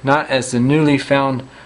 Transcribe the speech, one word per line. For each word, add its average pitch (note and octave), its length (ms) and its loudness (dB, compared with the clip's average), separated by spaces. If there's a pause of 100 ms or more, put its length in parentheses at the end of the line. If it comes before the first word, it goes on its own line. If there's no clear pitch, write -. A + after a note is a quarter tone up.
not C#3 280 0
as C3+ 200 -2
the B2 80 -2
newly C#3+ 380 2
found C3+ 460 -2 (240)